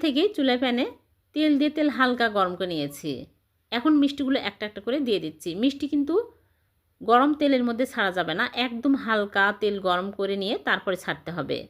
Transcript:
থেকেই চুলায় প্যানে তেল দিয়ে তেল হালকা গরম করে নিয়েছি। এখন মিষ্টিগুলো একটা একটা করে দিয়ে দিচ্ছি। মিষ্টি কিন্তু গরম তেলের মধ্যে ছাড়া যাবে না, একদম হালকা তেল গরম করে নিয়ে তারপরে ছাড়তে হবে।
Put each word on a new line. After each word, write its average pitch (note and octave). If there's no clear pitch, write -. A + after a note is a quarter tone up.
থেকেই D#4
চুলায় B3
প্যানে B3
তেল D4+
দিয়ে D4
তেল D4+
হালকা B3
গরম F3+
করে F#3
নিয়েছি। D3
এখন A#3+
মিষ্টিগুলো C#4
একটা -
একটা G#3
করে B3+
দিয়ে G3
দিচ্ছি। D#3
মিষ্টি C#4
কিন্তু D4
গরম A#3+
তেলের C#4
মধ্যে A#3
ছাড়া G3+
যাবে E3
না, A#3+
একদম A#3+
হালকা G#3
তেল G#3
গরম F3+
করে G3
নিয়ে G3+
তারপরে F#3+
ছাড়তে D#3+
হবে। C3+